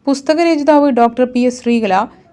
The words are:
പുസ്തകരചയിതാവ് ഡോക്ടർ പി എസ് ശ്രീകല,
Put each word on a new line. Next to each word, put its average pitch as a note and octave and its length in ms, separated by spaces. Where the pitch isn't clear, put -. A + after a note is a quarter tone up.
പുസ്തകരചയിതാവ് D4 840
ഡോക്ടർ A#3 340
പി B3 160
എസ് B3 180
ശ്രീകല, A3+ 340